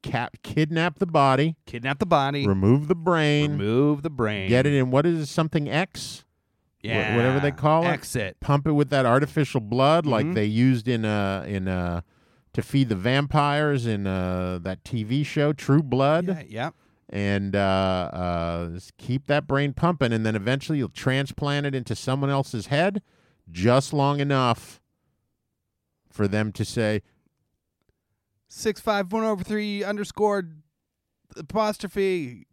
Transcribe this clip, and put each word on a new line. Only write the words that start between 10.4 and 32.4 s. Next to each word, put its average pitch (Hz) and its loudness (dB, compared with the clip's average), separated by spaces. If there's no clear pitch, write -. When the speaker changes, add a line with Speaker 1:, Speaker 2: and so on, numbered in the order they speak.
Speaker 1:
used 117 2
in, 113 0
uh, 98 0
in, 95 -4
uh, 87 -2
to - -2
feed 135 0
the 107 0
vampires 143 0
in, 101 -2
uh, 90 -2
that 92 -8
T 113 -6
V 131 -2
show, 147 0
True 143 2
Blood. 139 2
Speaker 2:
Yeah, 180 -4
yep. - -8
Speaker 1:
And, 101 -2
uh, 95 2
uh, 85 -4
s-, 90 -14
keep 135 -6
that 143 0
brain 139 0
pumping, 147 0
and 110 0
then 110 0
eventually 135 -2
you'll 120 -2
transplant 143 -2
it 139 -4
into 117 -4
someone 139 -2
else's 135 -2
head 185 0
just 113 2
long 143 2
enough 135 0
for 104 -2
them 107 0
to 104 -4
say, 107 -2
Speaker 2:
Six - -4
five 202 -2
one 220 -2
over 208 -2
three 208 -4
underscore 202 -2
apostrophe. 190 -4